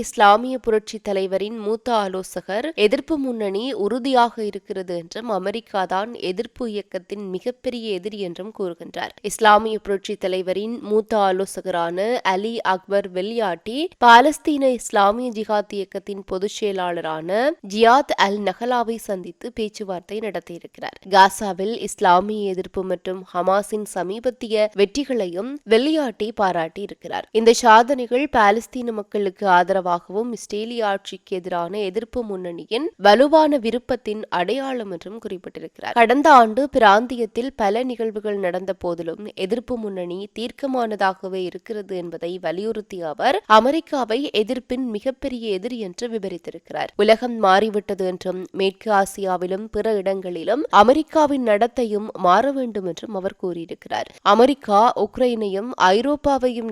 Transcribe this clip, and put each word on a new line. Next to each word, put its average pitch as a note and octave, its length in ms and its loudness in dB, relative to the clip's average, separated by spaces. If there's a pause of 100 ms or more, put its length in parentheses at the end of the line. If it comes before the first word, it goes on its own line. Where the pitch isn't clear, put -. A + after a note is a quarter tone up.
இஸ்லாமிய A3+ 540 4 (100)
புரட்சி A3 320 -2 (100)
தலைவரின் F#3+ 560 -2
மூத்த A3 320 -4
ஆலோசகர் F#3+ 720 -4 (160)
எதிர்ப்பு C#4 400 0
முன்னணி A3 420 -4 (180)
உறுதியாக A#3+ 600 0
இருக்கிறது F#3+ 540 -8
என்றும் G#3 380 -10
அமெரிக்கா G3+ 500 -6
தான் G3 260 -4 (180)
எதிர்ப்பு A#3 420 -8
இயக்கத்தின் G3+ 600 -10
மிகப்பெரிய A#3+ 640 -8
எதிரி G3+ 320 -8
என்றும் F3+ 220 -10 (100)
கூறுகின்றார். E3+ 540 -8 (160)
இஸ்லாமிய G#3+ 500 4
புரட்சி G3 340 -6 (100)
தலைவரின் F#3 500 -4 (140)
மூத்த G#3+ 380 0
ஆலோசகரான F#3 840 -2 (240)
அலி G#3 220 -2 (180)
அக்பர் G3 460 -2
வெள்ளியாட்டி G#3+ 600 -4 (280)
பாலஸ்தீன C4+ 720 6
இஸ்லாமிய A3 600 0
ஜிஹாத் G#3 420 -4
இயக்கத்தின் G3 520 -10
பொதுச் G3 260 -4
செயலாளரான F3 840 -4 (300)
ஜியாத் A3+ 420 6 (120)
அல் G3+ 200 -2
நஹலாவை A#3 500 -2 (120)
சந்தித்து F#3+ 500 -10
பேச்சுவார்த்தை G3+ 680 -8
நடத்தியிருக்கிறார். E3+ 720 -12 (200)
காசாவில் G3 580 4 (140)
இஸ்லாமிய G3 640 2
எதிர்ப்பு F#3 380 -6
மற்றும் F#3 280 -8 (120)
ஹமாஸின் G3 600 0
சமீபத்திய G#3+ 760 -2 (140)
வெற்றிகளையும் A3 720 -2 (220)
வெள்ளியாட்டி C4 540 0 (120)
பாராட்டியிருக்கிறார். E3+ 880 -4 (120)
இந்த A3+ 220 6
சாதனைகள் B3 640 6 (120)
பாலஸ்தீன A3+ 580 2 (140)
மக்களுக்கு G3+ 400 -4
ஆதரவாகவும் F3+ 840 2
இஸ்ரேலிய A3 540 -8
ஆட்சிக்கு - 480 -8
எதிரான F3+ 360 -6 (140)
எதிர்ப்பு G3 400 -6
முன்னணியின் F#3 580 -6 (200)
வலுவான D4 580 6
விருப்பத்தின் A3+ 580 -4 (160)
அடையாளம் A#3+ 580 -4
என்றும் F#3 280 -14
குறிப்பிட்டிருக்கிறார். - 760 -12
கடந்த A#3+ 300 4 (140)
ஆண்டு A3 200 2 (140)
பிராந்தியத்தில் A#3 760 2 (120)
பல G#3+ 220 0
நிகழ்வுகள் G#3+ 600 -6
நடந்த F#3 300 -4 (100)
போதிலும் E3+ 420 -6 (200)
எதிர்ப்பு A#3 320 -4
முன்னணி F#3+ 420 -8 (180)
தீர்க்கமானதாகவே G#3+ 1120 -4
இருக்கிறது G3 540 -10
என்பதை E3+ 280 -8 (160)
வலியுறுத்திய G3 640 -6
அவர், B3+ 300 0 (180)
அமெரிக்காவை C4 640 0 (220)
எதிர்ப்பின் B3 520 -4
மிகப்பெரிய B3+ 500 -6 (140)
எதிரி A#3 300 -8
என்று F3+ 260 -8
விவரித்திருக்கிறார். E3+ 800 -8 (100)
உலகம் A3+ 320 4 (120)
மாறிவிட்டது G3 640 2
என்றும் F#3 300 -6 (200)
மேற்கு G3 300 -2 (100)
ஆசியாவிலும் F#3+ 720 -4
பிற G#3+ 260 0
இடங்களிலும் F#3 640 -4 (180)
அமெரிக்காவின் C#4+ 680 2
நடத்தையும் G#3+ 560 0 (200)
மாற A#3 320 6
வேண்டும் G#3 340 -4
என்றும் G3 280 -10
அவர் G3 220 -6
கூறியிருக்கிறார். E3+ 680 -8 (240)
அமெரிக்கா A3 460 4 (240)
உக்ரைனையும் A3 640 -2 (220)
ஐரோப்பாவையும் B3 800 0